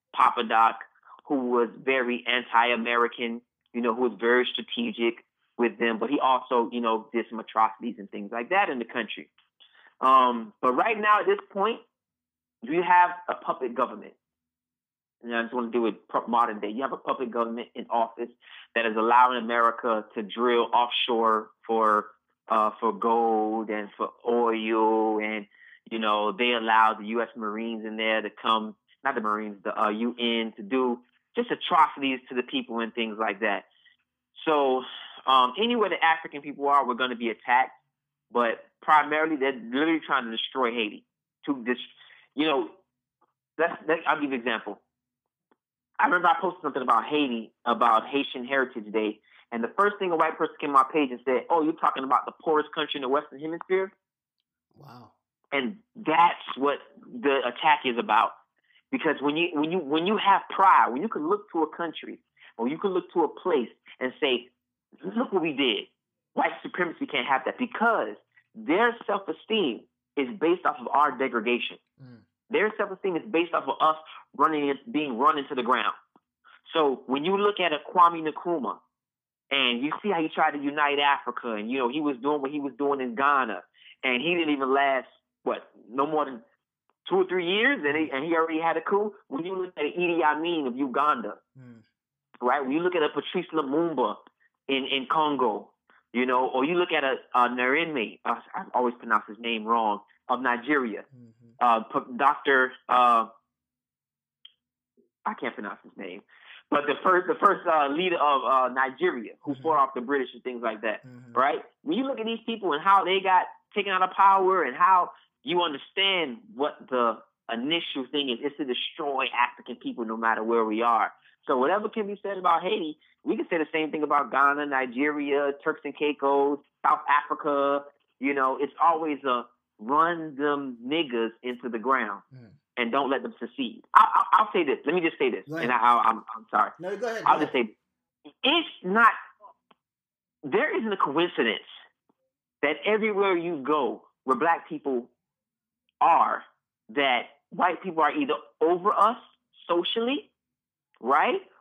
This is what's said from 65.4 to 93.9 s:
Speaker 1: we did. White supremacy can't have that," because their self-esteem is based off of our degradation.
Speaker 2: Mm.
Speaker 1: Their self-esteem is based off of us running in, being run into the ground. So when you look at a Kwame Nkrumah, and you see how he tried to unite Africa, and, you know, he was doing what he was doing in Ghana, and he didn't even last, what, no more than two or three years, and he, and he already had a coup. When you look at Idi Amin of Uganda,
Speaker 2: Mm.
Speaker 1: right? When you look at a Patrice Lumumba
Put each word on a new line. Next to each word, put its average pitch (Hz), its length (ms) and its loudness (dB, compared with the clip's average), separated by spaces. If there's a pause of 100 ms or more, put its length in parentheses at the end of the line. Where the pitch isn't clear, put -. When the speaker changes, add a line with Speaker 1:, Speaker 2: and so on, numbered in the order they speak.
Speaker 1:
we 160 100 -2
did. 120 340 0 (460)
White - 200 -2 (100)
supremacy 160 440 -6
can't 127 200 -4
have 135 180 0
that," - 140 -6
because 196 580 -2 (380)
their 185 420 0 (100)
self-esteem 196 720 -2 (360)
is 135 120 -2 (120)
based 175 240 2
off 147 160 0
of 117 80 -8
our 143 300 4
degradation. 120 580 -2 (260)
Speaker 2:
Mm. 123 160 -20 (320)
Speaker 1:
Their 202 260 2
self-esteem 190 400 -4
is 143 140 -6
based 170 240 0
off 151 140 -2
of 127 120 -2
us 156 160 4 (400)
running 147 320 2
in, 135 100 -2 (120)
being 135 280 -2
run 147 200 4
into 139 160 -6
the 127 80 -2
ground. 113 320 0 (800)
So 143 340 2
when 139 180 -2
you 190 120 2
look 208 240 0
at 175 120 0
a 143 60 0 (140)
Kwame 170 360 4
Nkrumah, 143 500 -4 (720)
and 127 300 0
you 151 100 -2 (100)
see 208 80 -2
how 170 100 0
he 156 80 0
tried 156 240 0
to 147 60 -6
unite 143 400 0
Africa, 135 560 0
and, 104 160 -6
you 135 80 -2
know, 123 100 2
he 143 120 -6
was 147 220 -2
doing 147 180 0
what 135 100 -4
he 151 100 -6
was 139 180 -6
doing 143 220 0
in 123 160 -4
Ghana, 127 460 0 (420)
and 123 180 0
he 170 120 0
didn't 160 200 0
even 135 200 0
last, 135 320 0 (380)
what, 110 240 -4 (200)
no 135 180 -2
more 151 180 0
than 131 160 -10 (680)
two 180 80 0
or 190 120 4
three 180 180 -2
years, 220 380 0
and 143 120 0
he, 156 160 -2
and 135 120 -4
he 165 100 -2
already 160 260 0
had 165 160 0
a 165 40 -4
coup. 208 320 -2 (160)
When 143 160 -8
you 190 200 -8
look 180 120 -10
at 147 80 -4
Idi 165 380 0
Amin 156 460 0
of 120 80 -6
Uganda, 135 580 -2 (240)
Speaker 2:
Mm. 120 240 -20 (580)
Speaker 1:
right? 127 220 2
When 131 100 -2
you 156 80 0
look 180 160 0
at 160 60 2
a 147 60 2
Patrice 160 440 -6
Lumumba 143 640 0 (520)